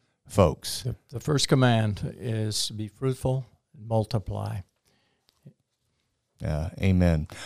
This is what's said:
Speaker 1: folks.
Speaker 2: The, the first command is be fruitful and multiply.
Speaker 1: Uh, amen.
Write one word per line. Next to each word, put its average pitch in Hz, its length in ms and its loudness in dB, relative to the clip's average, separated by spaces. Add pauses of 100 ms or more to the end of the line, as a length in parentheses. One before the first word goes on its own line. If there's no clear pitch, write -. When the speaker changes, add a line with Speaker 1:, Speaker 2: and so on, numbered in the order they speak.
(280)
Speaker 1:
folks. - 560 2
Speaker 2:
The, - 140 -6 (120)
the 120 120 -10
first 147 260 0
command 117 720 2
is 110 520 -4
be 107 180 -8
fruitful 131 560 -2 (320)
and 107 100 -16
multiply. 107 680 -2 (1900)
Speaker 1:
Uh, 78 260 -2 (120)
amen. 90 460 4 (180)